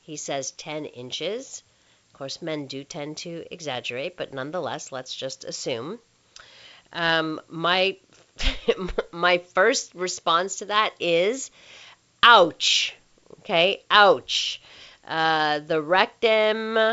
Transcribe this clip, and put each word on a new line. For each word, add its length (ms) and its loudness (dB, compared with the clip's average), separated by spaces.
He 160 -16
says 360 -6
ten 340 -12
inches. 760 -10
Of 100 -20
course, 240 -12
men 240 -8
do 180 -12
tend 340 -12
to 320 -12
exaggerate, 640 -8
but 160 -10
nonetheless, 600 -8
let's 200 -12
just 320 -10
assume. 540 -8
Um, 560 -2
my, 480 0
<laughs> 400 0
my 280 2
first 560 0
response 600 -2
to 100 -12
that 340 0
is, 500 0
ouch. 720 6
Okay, 500 0
ouch. 680 4
Uh, 500 0
the 240 -2
rectum 960 2